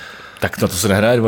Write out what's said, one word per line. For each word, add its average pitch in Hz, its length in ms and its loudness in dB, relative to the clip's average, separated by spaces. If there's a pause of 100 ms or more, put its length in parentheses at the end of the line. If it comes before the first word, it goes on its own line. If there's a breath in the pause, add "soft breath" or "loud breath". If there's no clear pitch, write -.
(400 loud breath)
Tak - 220 -6
na 107 60 2
to - 60 -8
se 92 140 -2
nehraje, 107 400 4